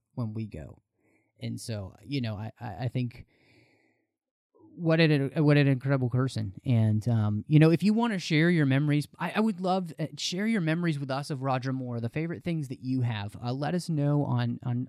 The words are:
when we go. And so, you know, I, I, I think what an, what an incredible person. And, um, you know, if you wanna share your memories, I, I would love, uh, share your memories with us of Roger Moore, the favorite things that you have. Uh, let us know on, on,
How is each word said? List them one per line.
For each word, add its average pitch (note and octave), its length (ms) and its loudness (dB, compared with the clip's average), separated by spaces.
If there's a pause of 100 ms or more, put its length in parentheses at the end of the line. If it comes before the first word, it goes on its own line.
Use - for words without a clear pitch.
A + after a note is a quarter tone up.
(140)
when A2+ 200 -6
we A2 120 -6
go. D2+ 360 -14 (580)
And A#2 200 -8
so, G2+ 340 -10 (100)
you C#3 160 -4
know, A2 140 -4
I, G#2 160 -10 (100)
I, A#2+ 60 -12 (180)
I B2+ 40 -4
think B2 360 -4 (1500)
what D#3+ 240 2
an, D3+ 320 4 (140)
what D3 120 8
an C#3+ 120 6
incredible C3 420 0
person. A#2+ 440 -2 (100)
And, A2 440 2
um, G#2+ 380 0
you D3+ 140 6
know, D#3+ 100 8
if E3 140 2
you G#3 80 4
wanna A3+ 260 0
share D#3+ 320 2
your D#3+ 160 4
memories, C#3+ 400 2 (140)
I, F3 160 -6
I G3+ 40 2
would G#3+ 200 0
love, F#3 400 -2
uh, D3+ 60 -2 (100)
share F#3+ 320 -4
your A3+ 120 0
memories E3 380 0
with C#3 140 -6
us C#3+ 180 -4
of C3 120 -6
Roger C3 300 0
Moore, B2 280 -6
the A#2+ 80 -2
favorite D#3+ 340 -6
things E3 260 -4
that B2 120 -10
you B2+ 220 0
have. G#2+ 380 -4
Uh, B2 120 -4
let D3 220 -2
us F3 140 -2
know D3 360 2
on, A#2+ 400 0
on, B2 240 -2